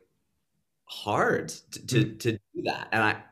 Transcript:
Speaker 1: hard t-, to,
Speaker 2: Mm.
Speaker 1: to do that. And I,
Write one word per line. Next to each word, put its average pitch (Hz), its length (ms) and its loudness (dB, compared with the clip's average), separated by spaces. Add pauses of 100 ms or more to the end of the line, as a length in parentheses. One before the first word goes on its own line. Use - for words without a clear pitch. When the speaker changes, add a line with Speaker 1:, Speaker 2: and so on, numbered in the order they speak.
(840)
Speaker 1:
hard 151 640 0 (220)
t-, - 160 -12
to, - 180 4
Speaker 2:
Mm. - 140 -8
Speaker 1:
to 120 140 0
do - 320 -10
that. - 280 -4
And 110 100 4
I, 107 280 2